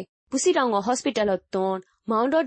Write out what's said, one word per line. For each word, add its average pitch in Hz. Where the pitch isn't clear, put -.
বুচিডং 277
হস্পিটেলত 214
টন, 190
মাউণ্টৰ 254